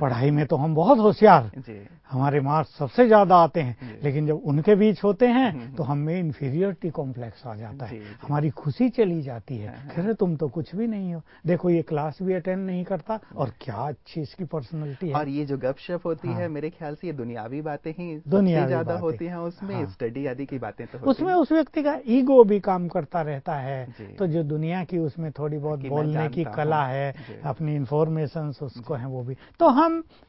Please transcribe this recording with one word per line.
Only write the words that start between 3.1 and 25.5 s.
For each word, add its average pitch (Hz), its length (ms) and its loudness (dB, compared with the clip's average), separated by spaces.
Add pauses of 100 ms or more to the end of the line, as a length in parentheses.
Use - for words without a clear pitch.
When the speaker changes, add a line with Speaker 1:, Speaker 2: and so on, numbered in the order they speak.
Speaker 1:
आते 170 240 6
हैं, 120 360 -6
Speaker 2:
जी। 104 60 -16
Speaker 1:
लेकिन 147 240 0
जब 151 80 2 (100)
उनके 156 300 4
बीच 208 300 4
होते 208 220 4
हैं, 240 260 4
Speaker 2:
हम्म, 131 100 -8
हम्म। 127 120 -14
Speaker 1:
तो 170 80 -4
हम 143 160 -2
में 160 220 -2
inferiority 160 680 -2
complex 123 560 -10
आ 113 80 -10
जाता 113 320 -12
है, 104 60 -10
Speaker 2:
जी, 113 80 -12
जी। 104 260 -18
Speaker 1:
हमारी 147 240 0
खुशी 233 380 -2
चली 180 340 0
जाती 127 340 -10
है। 104 120 -8
Speaker 2:
हाँ, 120 80 -14
हाँ। 139 200 -12
Speaker 1:
"कह 165 60 -4
रहे, 214 120 0
तुम 180 220 0
तो 147 120 -2
कुछ 160 260 -8
भी 220 120 -2
नहीं 190 280 -4
हो, 160 80 -10 (240)
देखो, 175 240 2
ये 170 120 4
class 151 400 -4
भी 185 120 0
attend 185 320 -4
नहीं 180 180 -4
करता 196 360 -6 (160)
और 139 120 -2
Speaker 2:
जी। - 160 -14
Speaker 1:
क्या 110 100 -8
अच्छी 139 460 -8
इसकी 156 240 -8
personality 151 640 -8
है।" 143 60 -4
Speaker 2:
और 147 140 -2
ये 143 180 -4
जो 135 120 -4
गपशप 139 460 -6
होती 165 240 -6
Speaker 1:
हाँ। 175 120 -4
Speaker 2:
है, 175 80 -4
मेरे 151 220 -6
ख्याल 151 240 -12
से 165 120 -12
ये 165 60 -6
दुनियावी 120 500 -8
बातें 156 360 -8
ही 170 200 -10
सबसे 151 120 -10
Speaker 1:
दुनियावी 170 380 4
Speaker 2:
ज्यादा 165 240 0
Speaker 1:
बातें। 175 80 -4
Speaker 2:
होती 165 240 -4
हैं, 175 120 -8
उसमें 170 380 -8
Speaker 1:
हाँ। 151 120 -4
Speaker 2:
study 120 400 -6
आदि 131 200 -8
की 135 120 -8
बातें 117 280 -10
तो - 120 -14
होती 135 120 0
Speaker 1:
उसमें 320 180 0
Speaker 2:
हैं। 359 80 2
Speaker 1:
उस 311 160 2
व्यक्ति 311 300 0
का 285 240 -2
ईगो 254 380 8
भी 202 160 2
काम 180 280 -2
करता 165 340 -4
रहता 147 320 -6
है, 131 320 -6
Speaker 2:
जी। 117 200 -16
Speaker 1:
तो 101 200 -4
जो 160 160 0
दुनिया 160 420 -2
की 180 140 -4
उसमें 160 340 -4
थोड़ी 151 260 -6